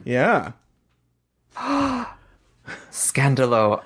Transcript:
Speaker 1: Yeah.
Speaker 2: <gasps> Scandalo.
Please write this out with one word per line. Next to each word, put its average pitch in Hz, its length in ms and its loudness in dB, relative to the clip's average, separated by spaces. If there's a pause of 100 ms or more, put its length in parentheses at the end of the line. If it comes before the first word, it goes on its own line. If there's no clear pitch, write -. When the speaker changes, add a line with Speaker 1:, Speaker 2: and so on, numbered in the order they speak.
Speaker 1:
Yeah. 123 460 0 (1040)
Speaker 2:
<gasps> 269 480 -4 (840)
Scandalo. 120 960 2